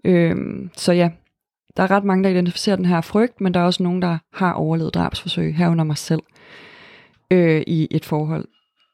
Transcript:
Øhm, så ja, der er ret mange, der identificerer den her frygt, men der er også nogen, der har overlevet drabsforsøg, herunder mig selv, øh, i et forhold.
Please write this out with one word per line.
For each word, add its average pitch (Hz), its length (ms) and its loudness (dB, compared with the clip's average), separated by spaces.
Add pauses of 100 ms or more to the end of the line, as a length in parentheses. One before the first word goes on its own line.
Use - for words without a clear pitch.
Øhm, 175 720 0
så - 160 2
ja, 175 160 4 (680)
der 208 60 2
er 190 80 0
ret 202 120 2
mange, 190 200 2
der 190 60 2
identificerer 180 460 0
den 185 100 -2
her 175 160 2
frygt, 220 400 -2
men 185 120 0
der 175 60 2
er 175 40 2
også 180 200 0
nogen, 180 180 -2
der 170 160 -2 (160)
har 180 180 -2
overlevet 160 420 -2
drabsforsøg, 165 640 -4
herunder 165 280 2
mig 151 140 -2
selv, 160 240 -2 (1080)
øh, 165 360 4
i 160 240 0
et 156 140 -4
forhold. 156 400 -4 (480)